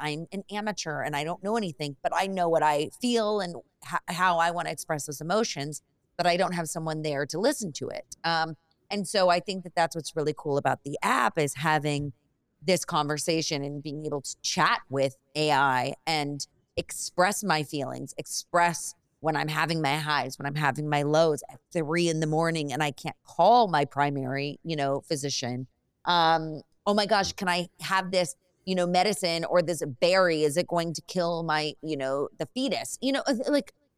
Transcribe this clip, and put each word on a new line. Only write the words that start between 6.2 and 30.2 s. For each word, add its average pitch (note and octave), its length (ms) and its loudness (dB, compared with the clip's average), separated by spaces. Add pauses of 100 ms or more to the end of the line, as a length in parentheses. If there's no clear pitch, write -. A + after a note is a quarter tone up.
I F3 120 4
don't F3+ 140 2
have E3+ 160 -4
someone D#3+ 340 -4
there D3 240 -2
to D#3+ 120 -6
listen A3+ 360 0
to - 160 -8
it. - 340 -12
Um, D#3+ 320 0 (340)
and G3+ 160 -4
so F#3+ 220 4
I F3 120 6
think F#3+ 240 -8
that F3 100 -16
that's E3 220 2
what's - 180 -8
really D3+ 220 0
cool C#3+ 220 -2
about C3+ 260 0
the C#3+ 180 -8
app A#3+ 360 2
is D3 160 0
having D3 580 0 (500)
this E3+ 220 2
conversation D3+ 800 -2
and C#3+ 180 -8
being D3+ 240 -8
able D3 160 -4
to - 200 -12
chat - 460 2
with C3+ 280 0 (180)
A D3+ 160 0
I C3+ 440 2 (120)
and C#3+ 400 -4 (300)
express - 640 -2
my D#3 220 0
feelings, C3 520 -6
express - 800 -2 (260)
when D#3 160 -2
I'm D3+ 120 -2
having D#3 340 0
my C#3 140 2
highs, D3 420 -2
when C#3 80 -6
I'm C#3+ 80 -4
having D3+ 340 0
my D3 140 2
lows D3+ 480 4
at - 80 -20 (140)
three E3+ 360 0
in D#3+ 120 0
the D#3+ 80 0
morning D#3 440 0
and C3+ 80 -2
I D3 120 0
can't - 320 -10
call A3 420 6
my D3+ 180 2
primary, C#3 800 -2
you E3 140 -4
know, C#3 240 0
physician. C3 640 -4 (380)
Um, D#3+ 580 4 (240)
"Oh G3+ 80 2
my G#3 120 2
gosh, G3 260 2
can F#3+ 160 -4
I F3 200 0 (120)
have F#3 320 -2
this, F3+ 240 0 (300)
you F#3 100 0
know, F3 100 2
medicine F3+ 580 2
or F3 180 4
this E3 200 -2 (180)
berry? F3 440 4